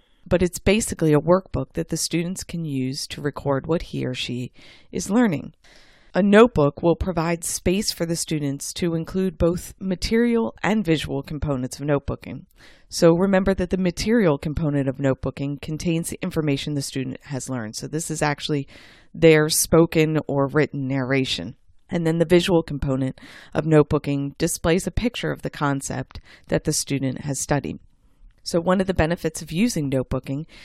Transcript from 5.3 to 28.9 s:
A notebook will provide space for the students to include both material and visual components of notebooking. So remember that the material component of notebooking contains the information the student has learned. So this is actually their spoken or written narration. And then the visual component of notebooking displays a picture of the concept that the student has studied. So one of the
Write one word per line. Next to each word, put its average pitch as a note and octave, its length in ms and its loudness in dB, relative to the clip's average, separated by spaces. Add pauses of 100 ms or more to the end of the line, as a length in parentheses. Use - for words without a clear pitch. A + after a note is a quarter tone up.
A F3+ 100 4
notebook G3+ 580 6
will E3+ 140 4
provide E3+ 480 -2
space - 500 -2
for E3+ 120 -4
the E3 100 -2
students D3 580 -4
to E3+ 220 -2
include F#3 420 -4
both F3+ 420 0
material A3+ 840 0
and G#3+ 200 0
visual D3 380 -2
components C#3 580 -4
of C#3 60 -6
notebooking. C#3 640 -4 (420)
So E3 240 6
remember F#3+ 400 2
that F#3 160 -2
the F#3+ 80 -2
material F#3 600 2
component C#3+ 520 -2
of C3 100 -8
notebooking C#3 640 -2
contains E3 480 -4
the - 120 -10
information D#3 520 -2
the C#3+ 80 -2
student C3 440 -6
has C3 240 -8
learned. A2+ 260 -8
So - 120 -10
this D#3 220 -6
is D#3 120 -6
actually D3 460 -2 (460)
their D#3 340 8
spoken D#3+ 680 4 (100)
or C#3 200 0
written C3+ 400 0
narration. B2+ 680 -2 (340)
And F3 160 -2
then E3 120 2
the E3+ 80 4
visual F3 380 4
component C3+ 580 -4 (320)
of - 120 -2
notebooking C#3+ 720 2
displays E3+ 500 0
a E3+ 40 -4
picture - 400 -4
of C#3 120 -8
the C3 60 -6
concept C#3 720 -4 (280)
that D#3+ 160 0
the D#3 100 -2
student C3+ 480 -4
has C#3 180 -6
studied. - 380 -2 (640)
So - 160 -2
one F#3 220 2
of F#3+ 60 0
the F#3+ 60 -2